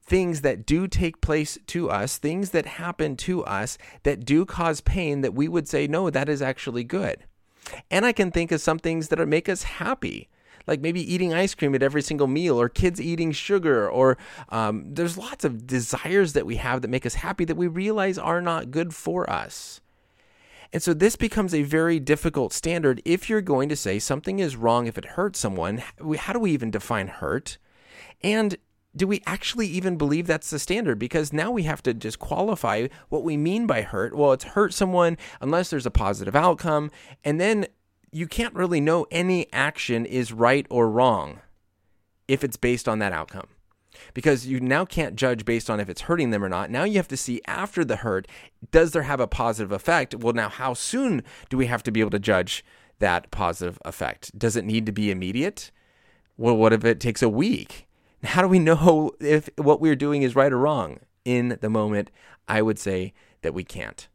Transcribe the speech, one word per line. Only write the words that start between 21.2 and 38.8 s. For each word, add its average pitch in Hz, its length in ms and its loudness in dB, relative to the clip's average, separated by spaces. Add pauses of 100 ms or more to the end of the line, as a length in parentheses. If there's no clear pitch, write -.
a 147 80 2
very 160 380 2
difficult 143 520 0
standard 160 520 0
if 180 260 0
you're 214 100 2
going 147 280 0
to 151 80 -2
say 101 220 -2
something 156 420 -2
is 143 160 -2
wrong 117 300 2
if 117 120 -6
it - 60 -10 (120)
hurts 190 220 -2
someone. 98 400 -2
H-, 123 60 -10 (160)
we, 156 160 -4
how - 160 -6
do 240 80 -2
we 208 100 2
even 117 220 -2
define 104 340 -4
hurt? - 520 -6 (680)
And 208 320 0 (400)
do 190 100 2
we 202 180 -2
actually - 440 -4
even 180 280 -2
believe 151 300 0
that's 160 240 -2
the 151 80 -4
standard? 180 400 0
Because 143 340 -2
now 165 200 -2
we 214 120 -2
have 151 200 -4
to 123 100 2
just 110 240 -8
qualify 135 680 -2 (200)
what 156 140 -2
we 156 140 -2
mean 190 320 0
by 120 140 0
hurt. 104 340 -4
Well, 143 160 4
it's 131 120 0
hurt 202 300 0
someone 180 420 2 (240)
unless 170 300 0
there's 131 160 -2
a 107 60 -2
positive 98 420 0
outcome. 151 560 2 (320)
And 147 180 0
then 202 260 2 (440)
you 160 160 -6
can't 233 280 -4
really 175 260 0